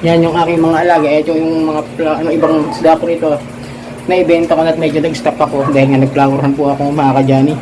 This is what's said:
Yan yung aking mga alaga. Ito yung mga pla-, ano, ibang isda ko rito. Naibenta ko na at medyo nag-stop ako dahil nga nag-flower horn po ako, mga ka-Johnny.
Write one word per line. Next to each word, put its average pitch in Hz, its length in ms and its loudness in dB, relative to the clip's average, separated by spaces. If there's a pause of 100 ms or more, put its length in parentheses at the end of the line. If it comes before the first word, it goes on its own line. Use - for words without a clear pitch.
Yan 165 240 4
yung 160 80 -2
aking 170 240 0
mga 165 240 2
alaga. 165 240 2
Ito 151 240 0
yung 160 400 -2
mga 151 80 -2 (160)
pla-, 151 240 -2
ano, 160 80 -4
ibang 160 400 0
isda 160 320 0
ko 170 80 -4
rito. 160 240 -2 (800)
Naibenta 170 400 2
ko 160 80 2
na 160 160 2
at - 20 -6
medyo 156 220 0
nag-stop 156 400 -2
ako 143 320 0
dahil 135 240 4
nga 135 80 4
nag-flower 139 400 2
horn 139 80 2
po 143 160 0
ako, 143 240 -2
mga 143 200 0 (120)
ka-Johnny. 135 380 2